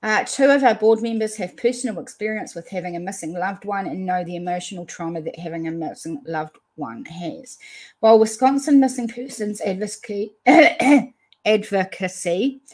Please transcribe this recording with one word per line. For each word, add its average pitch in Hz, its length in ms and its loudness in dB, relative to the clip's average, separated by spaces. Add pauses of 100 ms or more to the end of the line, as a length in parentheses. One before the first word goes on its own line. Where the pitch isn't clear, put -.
Uh, 214 220 0
two 277 260 2
of 277 140 4
our 233 100 6
board 220 280 4
members 220 340 -4
have 196 220 -8
personal 233 420 -2
experience 214 540 -8
with 170 160 -12
having 175 260 -6
a 170 40 -6
missing 180 340 -8
loved 185 320 -6
one 196 200 -4
and 190 200 -6
know 180 180 -2
the 175 120 -8
emotional 180 500 -8
trauma 170 340 -8
that 156 180 -10
having 165 300 -8
a - 20 -4
missing 160 560 -8
loved 156 300 -8 (200)
one 113 280 -10
has. - 540 -12 (420)
While 220 180 8
Wisconsin 269 600 4
Missing 254 280 0
Persons 226 520 -8
Advocacy, 202 720 -6 (140)
<coughs> 277 680 6 (300)
advocacy 196 1160 -2 (120)